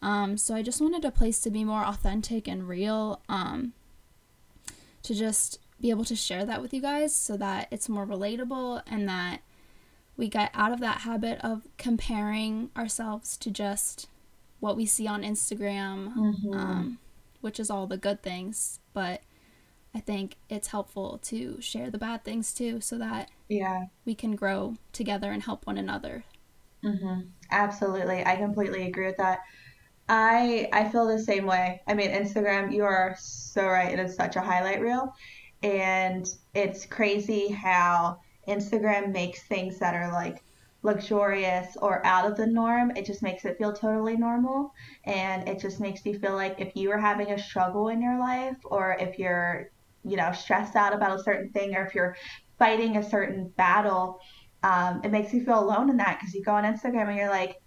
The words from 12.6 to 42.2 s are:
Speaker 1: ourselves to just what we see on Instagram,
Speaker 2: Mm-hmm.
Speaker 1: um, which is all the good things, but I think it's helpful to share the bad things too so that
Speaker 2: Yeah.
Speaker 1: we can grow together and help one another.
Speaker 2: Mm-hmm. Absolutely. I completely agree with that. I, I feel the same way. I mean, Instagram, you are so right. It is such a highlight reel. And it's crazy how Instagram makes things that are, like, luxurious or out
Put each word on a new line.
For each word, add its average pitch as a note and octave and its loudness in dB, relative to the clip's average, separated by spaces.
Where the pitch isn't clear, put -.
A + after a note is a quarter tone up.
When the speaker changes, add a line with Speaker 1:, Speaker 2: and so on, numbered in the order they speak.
Speaker 1:
ourselves A3+ -6
to - -6
just G3+ -4
what G#3 0
we A3+ 0
see G#3+ 0
on G#3 -4
Instagram, G3+ -4
Speaker 2:
Mm-hmm. G#3 0
Speaker 1:
um, F#3+ -2
which G#3+ -8
is G#3+ -4
all G3 -4
the B3 -6
good - -2
things, F#3 -8
but F3+ -4
I A3 -8
think G3 -6
it's G#3 -8
helpful G3 -6
to A#3+ -8
share A#3+ -8
the G#3+ -6
bad A3+ -6
things A3 -4
too A#3 -4
so A#3 -6
that A3 -6
Speaker 2:
Yeah. F#3+ -2
Speaker 1:
we A3+ -2
can G#3+ -2
grow G3+ -2
together G3+ -4
and G#3 -4
help - -8
one G#3 -4
another. G3 -6
Speaker 2:
Mm-hmm. F#3+ -2
Absolutely. F#3+ 0
I F#3 4
completely F#3+ -2
agree F#3 -2
with F#3 -4
that. F#3 2
I, A3+ 6
I G#3+ 4
feel A#3 4
the A3 2
same G3 2
way. F#3 2
I G#3 4
mean, G3+ 2
Instagram, G3+ 0
you G#3 4
are F#3 4
so - -2
right. F#3 4
It F3+ -2
is F3+ -2
such F3 0
a F#3 0
highlight F#3 2
reel. B3+ 0
And F#3 2
it's G3+ 0
crazy G3+ 2
how F3 4
Instagram G3+ 2
makes F3+ -4
things F#3 -4
that F3 2
are, F3 -2
like, F3 -4
luxurious G3 2
or G3+ 2
out F#3 6